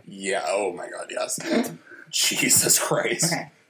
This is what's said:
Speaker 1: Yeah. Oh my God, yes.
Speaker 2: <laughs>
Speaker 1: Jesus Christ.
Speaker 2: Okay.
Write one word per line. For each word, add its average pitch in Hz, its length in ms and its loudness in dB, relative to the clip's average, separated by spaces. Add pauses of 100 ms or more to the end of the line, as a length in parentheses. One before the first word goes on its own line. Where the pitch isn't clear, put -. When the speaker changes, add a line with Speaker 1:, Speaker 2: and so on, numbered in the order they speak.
Speaker 1:
Yeah. 98 400 -2
Oh 95 260 2
my - 160 -10
God, - 220 -10
yes. - 280 -4 (540)
Speaker 2:
<laughs> - 160 -20
Speaker 1:
Jesus - 680 4
Christ. 127 540 0
Speaker 2:
Okay. 165 160 -4 (200)